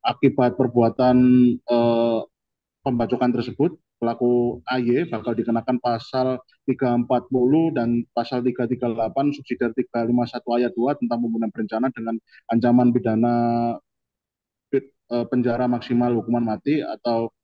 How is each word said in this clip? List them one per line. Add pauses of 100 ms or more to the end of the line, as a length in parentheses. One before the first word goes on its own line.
Akibat
perbuatan, (480)
eh, (640)
pembacokan
tersebut, (160)
pelaku
A
Y
bakal
dikenakan
pasal (240)
tiga
empat
puluh
dan
pasal
tiga
tiga
delapan,
subsidiar
tiga
lima
satu
ayat
dua
tentang
pembunuhan
berencana
dengan (320)
ancaman
pidana, (1400)
eh,
penjara
maksimal
hukuman
mati
atau (120)